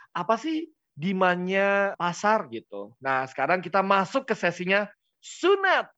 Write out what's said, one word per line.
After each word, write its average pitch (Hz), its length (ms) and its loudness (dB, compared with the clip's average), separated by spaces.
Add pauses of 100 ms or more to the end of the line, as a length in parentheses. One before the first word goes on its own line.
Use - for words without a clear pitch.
(100)
apa 214 240 0
sih 311 320 -4 (280)
demand-nya 190 1000 0
pasar 180 520 0
gitu. 107 500 -12
Nah, 131 260 -2
sekarang 147 340 0
kita 175 220 -2
masuk 190 440 2
ke - 120 -2
sesinya 185 500 0 (320)
Sunat 381 800 0